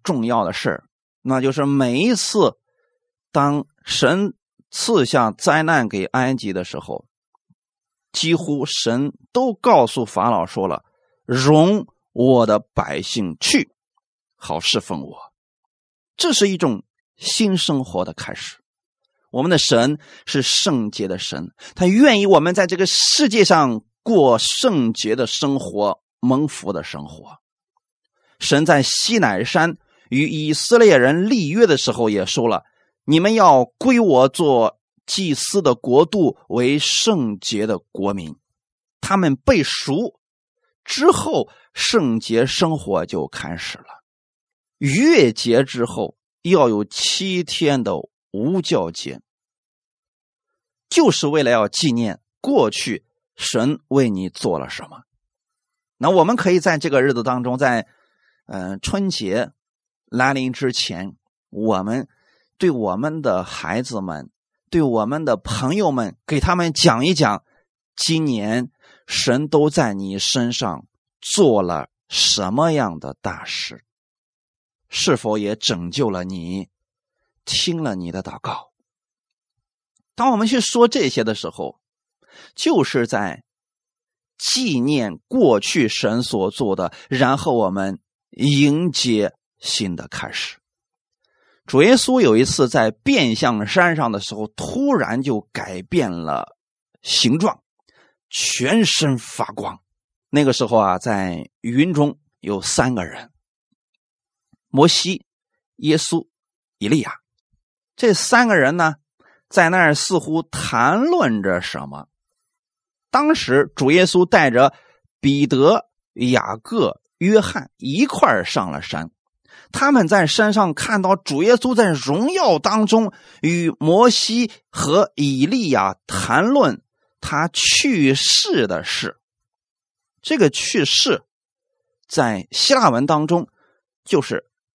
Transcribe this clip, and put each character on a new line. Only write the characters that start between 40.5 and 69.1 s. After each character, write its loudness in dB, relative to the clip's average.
之 2
后， 0
圣 0
洁 0
生 0
活 -2
就 -6
开 -10
始 -12
了。 -20
逾 -2
越 6
节 2
之 -4
后， -8
要 4
有 0
七 -4
天 0
的 -4
无 -2
酵 -2
节， -12
就 4
是 -2
为 0
了 2
要 2
纪 -2
念 -4
过 0
去 -8
神 -2
为 2
你 -4
做 -4
了 -12
什 -16
么。 -20
那 0
我 4
们 0
可 0
以 2
在 -2
这 -6
个 0
日 0
子 -4
当 -4
中， -6
在， -2
呃， -10
春 -4
节 -6
来 -2
临 -4
之 -4
前， -8
我 -2
们 -6
对 0
我 -4
们 -6
的 -2
孩 -8
子 -8
们、 -12
对 0
我 2
们 -6
的 0
朋 -4
友 0
们， -4
给 -2
他 0
们 -2
讲 2
一 2
讲， 0
今 -2
年 -2
神 -2